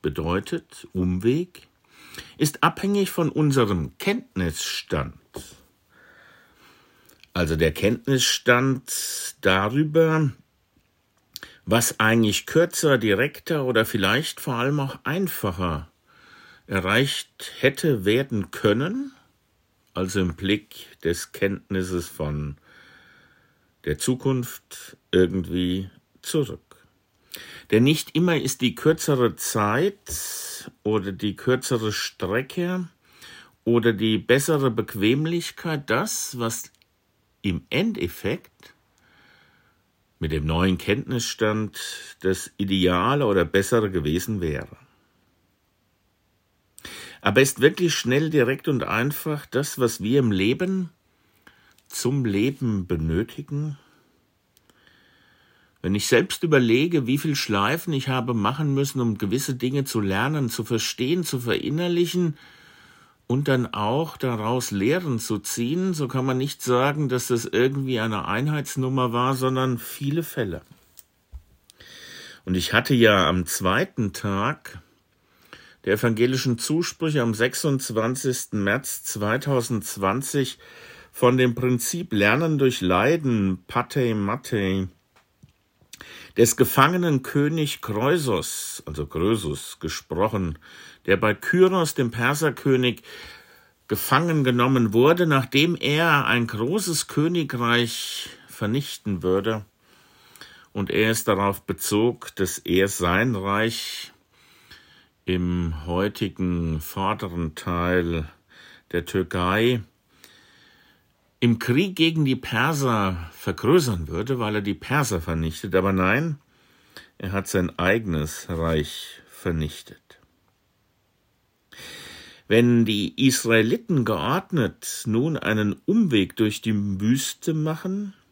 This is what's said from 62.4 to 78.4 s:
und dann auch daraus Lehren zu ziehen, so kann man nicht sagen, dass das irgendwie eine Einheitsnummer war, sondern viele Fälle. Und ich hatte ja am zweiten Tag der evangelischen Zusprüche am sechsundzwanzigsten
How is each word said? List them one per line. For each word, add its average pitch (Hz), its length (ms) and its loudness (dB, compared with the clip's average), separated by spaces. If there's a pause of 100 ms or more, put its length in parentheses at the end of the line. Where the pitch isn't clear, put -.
und 135 200 0
dann 127 240 2
auch 123 460 -2
daraus 120 540 -2
Lehren 127 480 0
zu 107 180 -4
ziehen, 156 560 -2
so 151 140 -2
kann 131 180 -2
man 127 140 0
nicht 139 240 -6
sagen, 139 440 2
dass 123 200 -2
das 117 180 0
irgendwie 131 540 0
eine 110 280 -2
Einheitsnummer 131 840 0
war, 127 220 2
sondern 131 420 0
viele 143 460 -4
Fälle. 104 400 -6 (1800)
Und 92 100 0
ich - 180 -2
hatte 123 220 4
ja 104 320 6
am 87 180 2
zweiten 101 640 -2
Tag 104 720 -6 (1000)
der 95 100 2
evangelischen 120 640 2
Zusprüche 156 640 -2
am 117 140 0
sechsundzwanzigsten 123 1300 -2